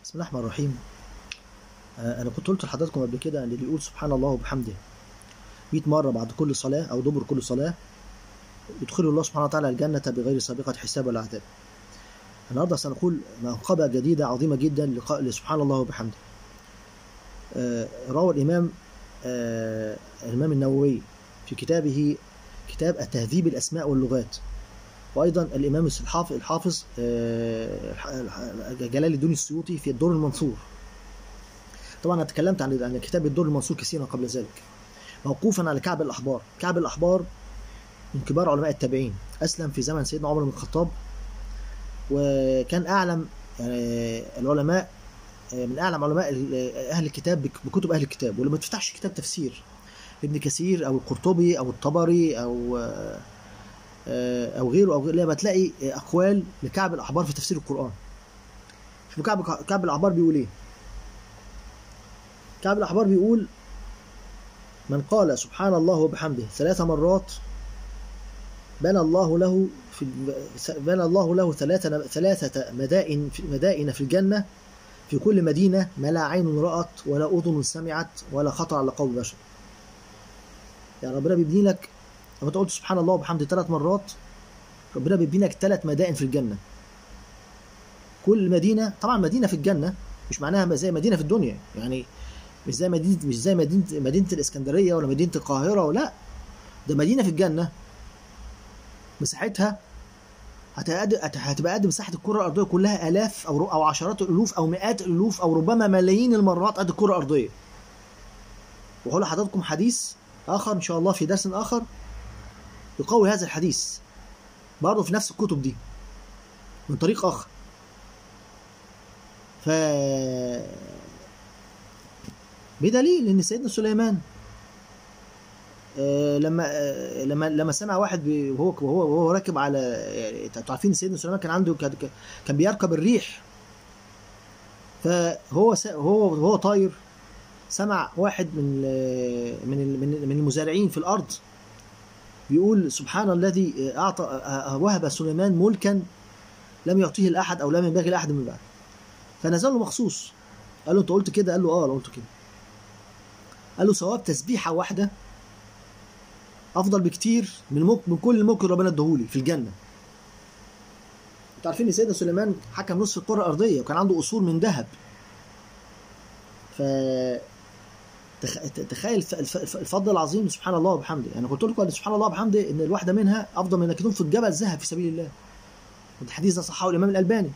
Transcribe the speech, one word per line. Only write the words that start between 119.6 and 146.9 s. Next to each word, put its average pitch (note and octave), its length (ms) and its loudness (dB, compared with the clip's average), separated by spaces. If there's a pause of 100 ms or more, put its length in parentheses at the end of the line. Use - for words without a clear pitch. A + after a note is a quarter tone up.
ف، D3+ 40 0 (3000)
بدليل B3+ 460 4
إن F#3+ 140 6
سيدنا A#3+ 280 -2
سليمان، G#3+ 500 2 (1800)
آه، C#3+ 380 2
لما، D#3+ 300 2
آه، C3+ 560 -4
لما، D3+ 260 0
لما D#3 220 0
سمع G3+ 240 -2
واحد F#3+ 280 0
بي-، D3 280 0
وهو، C#3+ 180 2 (120)
وهو، C#3+ 180 2
وهو E3 320 4
راكب F#3+ 260 0
على، C#3 220 0
يعني، A2 640 -4
انتوا A2+ 240 -12
عارفين F3+ 240 2
سيدنا F#3 240 -2
سليمان F3 220 -4
كان E3 120 -4
عنده، E3+ 220 2
كان، C#3+ 200 -4 (540)
كان C#3+ 100 0
بيركب F#3+ 360 2
الريح، F#3 480 2 (1600)
فهو F3 720 2
س-، - 120 -4
هو، F#3 460 2
وهو D#3+ 220 4
طاير G3 360 2 (800)
سمع G3 480 -2
واحد F#3+ 280 0
من، C#3+ 400 -2
آه، B2+ 800 -2
من C3+ 160 -2
ال-، C#3 180 -2
من، C#3+ 300 -2
من C#3+ 100 0
المزارعين D#3 500 2
في - 80 -6
الأرض F3+ 340 -2 (1200)
بيقول: F3+ 420 4
"سبحان F#3 400 -2
الذي F3 640 0
أعطى، F#3 260 0
آه، C3+ 500 -6
آه، C3+ 40 -2
وهب F3 320 2
سليمان E3 460 0
ملكا G3+ 460 2 (840)
لم F#3 140 4